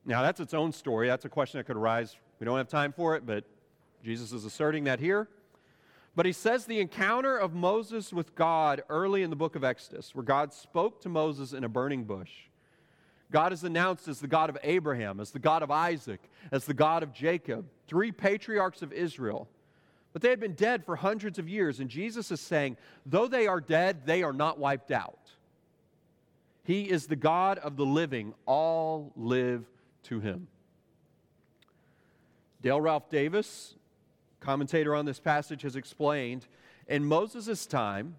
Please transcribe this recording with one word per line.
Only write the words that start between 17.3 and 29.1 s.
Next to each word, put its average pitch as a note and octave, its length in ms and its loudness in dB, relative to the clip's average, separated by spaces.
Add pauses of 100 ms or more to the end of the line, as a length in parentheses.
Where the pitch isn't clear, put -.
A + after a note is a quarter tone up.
three G3 240 0
patriarchs G3+ 680 0
of D#3+ 100 -8
Israel. A#2+ 600 -6 (640)
But D#3 80 -4
they A#3+ 80 6
had B3+ 100 2
been G3+ 140 -4
dead G#3+ 320 2
for E3+ 100 -2
hundreds G3 420 -2
of E3 80 -8
years, E3+ 320 0
and C3 120 -6
Jesus G#3 400 -6
is E3+ 100 -4
saying, C#3+ 380 -2 (260)
"Though F#3 240 2
they A#3+ 180 2
are F#3 140 2
dead, D#3+ 460 2
they E3+ 160 4
are D3+ 100 0
not D3 260 0
wiped C#3 320 -2
out. - 420 -4 (1300)
He G3 240 0
is F3 180 0
the D3+ 100 -2
God F3+ 420 4
of C#3+ 180 -8
the C#3 100 2
living. C3+ 460 0 (140)
All D#3+ 680 0